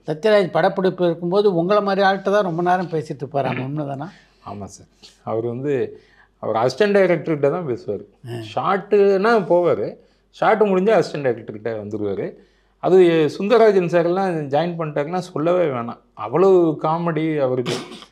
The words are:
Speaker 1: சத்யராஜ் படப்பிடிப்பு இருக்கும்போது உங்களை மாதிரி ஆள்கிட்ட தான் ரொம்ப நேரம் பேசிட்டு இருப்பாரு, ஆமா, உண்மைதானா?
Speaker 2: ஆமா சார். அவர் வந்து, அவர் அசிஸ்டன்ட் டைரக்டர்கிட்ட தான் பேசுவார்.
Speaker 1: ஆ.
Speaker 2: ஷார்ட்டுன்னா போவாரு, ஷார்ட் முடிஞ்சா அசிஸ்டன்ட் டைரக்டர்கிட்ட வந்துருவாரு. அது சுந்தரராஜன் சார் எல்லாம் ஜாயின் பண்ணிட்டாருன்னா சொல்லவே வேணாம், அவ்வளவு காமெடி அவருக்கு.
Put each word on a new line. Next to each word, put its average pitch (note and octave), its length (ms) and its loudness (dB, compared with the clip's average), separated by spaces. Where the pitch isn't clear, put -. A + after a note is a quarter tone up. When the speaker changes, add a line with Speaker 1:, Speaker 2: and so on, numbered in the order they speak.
Speaker 1:
சத்யராஜ் F#3+ 440 2
படப்பிடிப்பு F#3 540 0
இருக்கும்போது F3 500 0
உங்களை F#3 280 2
மாதிரி G3 240 0
ஆள்கிட்ட G3 240 0
தான் G#3 120 2
ரொம்ப F3 200 -2
நேரம் F3+ 280 0
பேசிட்டு D3+ 320 -6
இருப்பாரு, C3 260 -4
ஆமா, B2+ 160 -6
உண்மைதானா? C#3 440 -8
Speaker 2:
ஆமா G2+ 180 -12
சார். - 220 -20
அவர் A2+ 220 -4
வந்து, B2+ 540 -4
அவர் A2 180 -4
அசிஸ்டன்ட் G3 400 2
டைரக்டர்கிட்ட D#3+ 540 2
தான் F3 160 -6
பேசுவார். A2+ 380 -6
Speaker 1:
ஆ. A#2 40 -12
Speaker 2:
ஷார்ட்டுன்னா G3 1000 0
போவாரு, D#3+ 480 2
ஷார்ட் G3 320 2
முடிஞ்சா G3 320 2
அசிஸ்டன்ட் D3+ 320 0
டைரக்டர்கிட்ட A2 500 -4
வந்துருவாரு. G#2 560 -6
அது F3 200 4
சுந்தரராஜன் G#3 480 4
சார் E3+ 180 2
எல்லாம் F#3 260 0
ஜாயின் D#3+ 480 -2
பண்ணிட்டாருன்னா D#3 400 -4
சொல்லவே F3 460 0
வேணாம், A#2+ 340 -4
அவ்வளவு E3 680 2
காமெடி D#3+ 560 -2
அவருக்கு. B2+ 360 -2